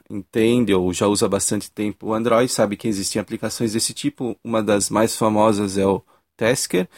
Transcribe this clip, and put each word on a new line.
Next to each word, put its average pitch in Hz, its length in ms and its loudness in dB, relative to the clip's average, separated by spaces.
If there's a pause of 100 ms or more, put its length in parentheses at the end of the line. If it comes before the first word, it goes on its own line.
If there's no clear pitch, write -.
entende 110 640 0
ou 90 200 2
já 101 160 2
usa 104 200 2
bastante 98 400 -2
tempo 104 380 -8
o 107 80 -2
Android 117 380 2
sabe 104 240 0
que - 100 -10
existem 101 340 -2
aplicações 110 520 -6
desse 113 200 -4
tipo. 131 520 -6
Uma 113 180 -2
das 101 280 2
mais 107 260 2
famosas 107 600 2
é 98 80 0
o 98 200 0 (320)
Tasker, 143 600 0